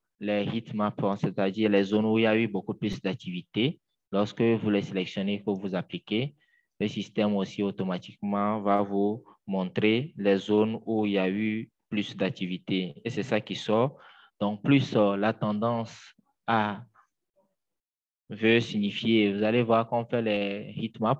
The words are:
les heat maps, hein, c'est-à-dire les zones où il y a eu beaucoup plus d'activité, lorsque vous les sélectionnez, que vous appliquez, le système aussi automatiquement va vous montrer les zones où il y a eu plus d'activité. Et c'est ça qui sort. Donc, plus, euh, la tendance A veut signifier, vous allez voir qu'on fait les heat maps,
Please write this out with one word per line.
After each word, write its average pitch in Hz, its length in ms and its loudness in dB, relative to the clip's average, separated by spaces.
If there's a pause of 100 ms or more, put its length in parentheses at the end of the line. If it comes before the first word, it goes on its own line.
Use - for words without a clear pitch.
(220)
les 104 240 -2
heat 113 280 -6
maps, 104 300 -2
hein, 101 140 0
c'est-à-dire 101 520 0
les 101 140 4
zones 107 220 2
où 110 120 2
il 113 40 4
y 113 60 4
a 110 100 4
eu 113 100 2
beaucoup 98 260 -6
plus 101 280 -4
d'activité, 107 800 -4 (280)
lorsque 104 320 -2
vous 113 280 2
les 101 140 2
sélectionnez, 98 600 -4
que 107 80 0
vous 95 240 -4
appliquez, 104 580 -4 (460)
le 104 80 0
système 104 480 -2
aussi 98 260 -4
automatiquement 101 1000 -4
va 101 200 2
vous 101 420 0 (220)
montrer 107 720 0
les 101 220 2
zones 107 480 2
où 107 200 0
il 101 60 0
y 98 60 0
a 95 120 2
eu 107 400 -4 (200)
plus 104 260 -4
d'activité. 92 880 -4
Et 117 60 -4
c'est 104 140 -4
ça 107 180 0
qui - 140 -10
sort. 117 420 0 (420)
Donc, 104 240 -2
plus, 135 320 4
euh, 101 220 4
la 107 160 0
tendance 113 840 -4 (320)
A 107 360 0 (1500)
veut 110 320 4
signifier, 107 720 2
vous 101 100 0
allez 113 180 4
voir 113 280 2
qu'on 117 160 -2
fait 120 160 -2
les 104 560 -4
heat 113 240 -6
maps, 117 180 2